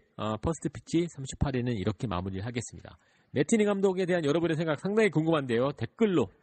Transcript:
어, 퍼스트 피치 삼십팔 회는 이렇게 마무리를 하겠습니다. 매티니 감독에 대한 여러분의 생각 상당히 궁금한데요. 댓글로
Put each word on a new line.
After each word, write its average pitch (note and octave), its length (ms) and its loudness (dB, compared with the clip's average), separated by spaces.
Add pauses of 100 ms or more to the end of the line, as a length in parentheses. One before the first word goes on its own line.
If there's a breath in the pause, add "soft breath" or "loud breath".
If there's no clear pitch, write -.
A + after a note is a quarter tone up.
(160)
어, G#2+ 200 -2
퍼스트 D#3+ 320 -4
피치 - 400 -2
삼십팔 C3+ 480 -4
회는 B2 200 0
이렇게 G2+ 300 -2
마무리를 F#2+ 380 -4
하겠습니다. - 540 -10 (320 soft breath)
매티니 G#3+ 340 2
감독에 G3 400 2
대한 E3+ 200 0
여러분의 E3 320 2
생각 D#3+ 240 -2
상당히 G#3 300 2
궁금한데요. C#3+ 600 2
댓글로 D#3+ 560 0 (140)